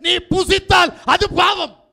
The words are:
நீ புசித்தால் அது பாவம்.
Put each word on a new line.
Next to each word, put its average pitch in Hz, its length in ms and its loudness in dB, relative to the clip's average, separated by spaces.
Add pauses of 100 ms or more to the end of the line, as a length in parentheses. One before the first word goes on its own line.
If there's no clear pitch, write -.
நீ 339 80 -2 (200)
புசித்தால் 381 600 0 (120)
அது 269 220 0 (140)
பாவம். 349 340 -2 (180)